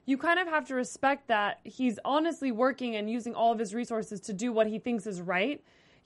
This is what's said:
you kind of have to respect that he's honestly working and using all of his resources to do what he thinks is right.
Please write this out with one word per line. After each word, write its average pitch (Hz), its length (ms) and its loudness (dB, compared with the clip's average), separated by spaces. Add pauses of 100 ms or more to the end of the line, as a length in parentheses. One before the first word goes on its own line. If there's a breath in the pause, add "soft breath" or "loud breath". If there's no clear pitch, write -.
you 262 120 2
kind 339 220 2
of 359 80 0
have 311 200 0
to 269 80 -4
respect 269 520 0
that 208 360 0
he's 233 400 -2
honestly 285 480 2
working 247 440 0
and 208 140 -2
using 233 260 -4
all 233 160 4
of 220 80 0
his 202 160 -4
resources 220 460 -4
to 220 120 -8
do 226 180 -2
what 220 160 4
he 214 120 -2
thinks 233 260 -2
is 185 160 -6
right. 190 420 -2 (420 soft breath)